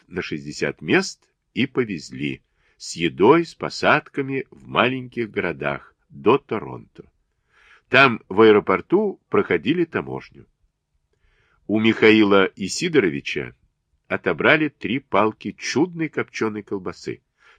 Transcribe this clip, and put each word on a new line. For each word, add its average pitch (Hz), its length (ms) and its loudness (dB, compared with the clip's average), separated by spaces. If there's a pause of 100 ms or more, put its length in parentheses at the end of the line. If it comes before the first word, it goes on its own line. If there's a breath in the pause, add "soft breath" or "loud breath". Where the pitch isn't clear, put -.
на 87 160 -10
шестьдесят 73 580 -8
мест 151 480 -4 (240)
и 127 140 -2
повезли 73 760 -8 (340)
с - 180 -16
едой, 87 500 2
с - 120 -16
посадками 135 960 -4
в - 160 -20
маленьких 123 600 -4
городах 76 680 -8 (140)
до 104 280 2
Торонто. 71 720 -12 (800 soft breath)
Там, 127 400 4
в 95 140 2
аэропорту, 107 800 4 (100)
проходили 101 540 0
таможню. 65 600 -10 (1200)
У 107 140 0
Михаила 107 720 4
Исидоровича 87 1040 -4 (500)
отобрали 101 600 0
три 127 320 -8
палки - 580 -2
чудной 160 500 -4
копченой 110 540 -6
колбасы. 92 600 -12 (360 soft breath)